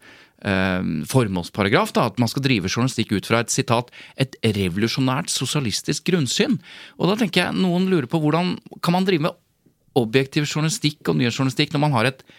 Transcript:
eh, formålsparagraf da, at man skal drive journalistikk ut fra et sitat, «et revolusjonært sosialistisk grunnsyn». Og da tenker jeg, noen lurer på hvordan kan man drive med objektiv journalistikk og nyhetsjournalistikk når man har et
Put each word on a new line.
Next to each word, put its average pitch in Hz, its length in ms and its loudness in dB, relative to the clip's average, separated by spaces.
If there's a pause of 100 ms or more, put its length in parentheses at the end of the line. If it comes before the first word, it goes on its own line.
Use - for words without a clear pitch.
(440)
eh, 95 380 0 (280)
formålsparagraf 107 840 0
da, 160 140 2
at 104 120 -6
man 120 100 2
skal 139 140 -4
drive 117 280 0
journalistikk 120 420 -2
ut 95 140 -2
fra 113 140 2
et 113 100 -4
sitat, 123 400 0 (260)
«et - 260 -2
revolusjonært 110 880 0
sosialistisk 139 760 -4
grunnsyn». 180 540 0 (400)
Og 160 120 0
da 208 60 0
tenker 185 300 0
jeg, - 80 -6
noen 185 360 0
lurer 160 160 2
på 165 160 -2
hvordan 165 340 0 (260)
kan 175 120 2
man 185 100 2
drive 185 180 2
med 165 100 -2 (640)
objektiv 135 500 0
journalistikk 151 640 -2
og 165 100 2
nyhetsjournalistikk 131 560 0
når 147 60 2
man 151 120 2
har 117 140 2
et 131 140 -2 (180)